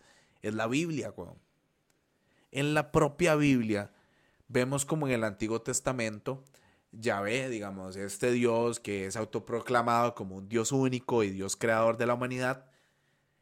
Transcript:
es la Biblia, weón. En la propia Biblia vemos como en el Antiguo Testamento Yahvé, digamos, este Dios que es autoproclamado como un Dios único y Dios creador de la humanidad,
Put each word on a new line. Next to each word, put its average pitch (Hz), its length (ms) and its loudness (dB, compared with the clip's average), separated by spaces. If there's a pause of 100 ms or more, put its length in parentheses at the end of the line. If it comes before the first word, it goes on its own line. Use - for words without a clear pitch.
(420)
es 107 120 -4
la 110 140 -2
Biblia, 139 480 -2
weón. 87 180 -14 (1200)
En 143 200 0
la 151 200 0
propia 156 420 4
Biblia 117 560 4 (560)
vemos 131 400 0
como 151 220 -2
en 127 60 2
el 113 100 0
Antiguo 110 360 -2
Testamento 127 840 -4 (480)
Yahvé, 113 560 -2
digamos, 98 480 -8
este 101 340 -2
Dios 120 480 2
que 98 280 -4
es 98 100 -6
autoproclamado 117 1000 0
como 95 220 -10
un 98 120 -14
Dios 110 220 0
único 127 540 2
y 98 60 0
Dios 95 260 -4
creador 113 400 4
de 117 100 0
la 120 80 2
humanidad, 127 520 -4 (760)